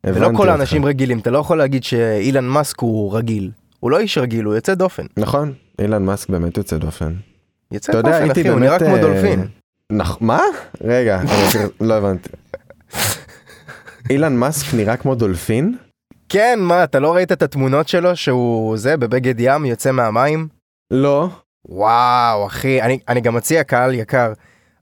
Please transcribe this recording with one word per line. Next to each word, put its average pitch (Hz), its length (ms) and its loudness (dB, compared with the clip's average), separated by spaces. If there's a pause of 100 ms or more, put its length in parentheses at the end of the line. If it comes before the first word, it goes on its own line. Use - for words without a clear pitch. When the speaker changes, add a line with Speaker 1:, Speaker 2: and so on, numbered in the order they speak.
Speaker 1:
הבנתי 95 160 0
Speaker 2:
ולא 165 80 4
כל 208 140 2
Speaker 1:
אותך. 190 60 6
Speaker 2:
האנשים 147 360 0
רגילים, 127 340 0
אתה 117 120 -2
לא 131 80 2
יכול 160 200 0
להגיד 135 260 0
שאילן 117 600 0
מאסק 143 360 -2
הוא 107 360 -2
רגיל. 110 340 -4 (300)
הוא 120 100 -2
לא 160 80 4
איש 208 200 -2
רגיל, 113 260 -2
הוא 104 100 0
יוצא 147 200 0
דופן. 185 320 -2 (100)
Speaker 1:
נכון, 139 360 -2 (260)
אילן 104 260 0
מאסק 98 240 -4
באמת 85 280 -2
יוצא 95 200 -4
דופן. 78 380 -6 (580)
Speaker 2:
יוצא - 200 -6
Speaker 1:
אתה 113 60 2
יודע, - 120 2
Speaker 2:
דופן, - 140 4
Speaker 1:
הייתי 156 160 2
Speaker 2:
אחי, 127 80 2
הוא - 120 2
נראה 143 180 4
Speaker 1:
באמת, 165 120 2
Speaker 2:
כמו 190 60 4
Speaker 1:
אה, 185 40 4
Speaker 2:
דולפין. 156 440 2 (480)
Speaker 1:
נכ-, 87 280 -2
מה? 117 200 2 (440)
רגע, 113 360 2
אני - 80 -2 (520)
לא 110 140 0
הבנתי. 98 340 -2 (680)
Speaker 2:
<laughs> - 1160 -10
Speaker 1:
אילן 139 260 2
מאסק 139 380 -2
נראה 113 220 0
כמו 135 180 -2
דולפין? 117 600 -2 (520)
Speaker 2:
כן, 226 340 2
מה, 175 220 4
אתה 143 160 0
לא 170 140 2
ראית 180 180 2
את - 100 0
התמונות 139 460 0
שלו 175 280 2
שהוא, 117 600 0
זה, 127 200 0
בבגד 123 420 0
ים, 135 260 2
יוצא 131 280 -2
מהמים? 131 560 0 (420)
Speaker 1:
לא. 143 380 2 (400)
Speaker 2:
וואו, 117 760 2
אחי, 127 360 -2
אני, 127 160 0 (100)
אני 123 120 0
גם 117 140 0
מציע, 156 300 0
קהל 127 300 0
יקר, 117 380 -2 (500)